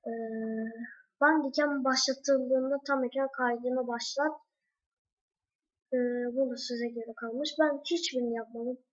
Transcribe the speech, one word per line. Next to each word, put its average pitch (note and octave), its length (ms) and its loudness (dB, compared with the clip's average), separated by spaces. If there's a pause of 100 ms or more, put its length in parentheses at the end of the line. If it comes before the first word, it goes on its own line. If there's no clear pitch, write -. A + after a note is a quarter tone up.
Ee, A#3 40 -4 (1080)
Bandicam D4 640 4
başlatıldığında C4 920 2 (100)
tam C4+ 160 2
ekran C4 340 0
kaydını B3 500 0
başlat. C4+ 460 -2 (1600)
Ee, B3+ 40 2 (380)
bu C4 160 2
da A#3+ 60 -6
size A#3+ 300 -4
göre A#3 280 -8
kalmış. B3 340 -6 (100)
Ben D4 220 4 (100)
hiçbirini B3 440 -2
yapmadım. A#3 420 -6 (160)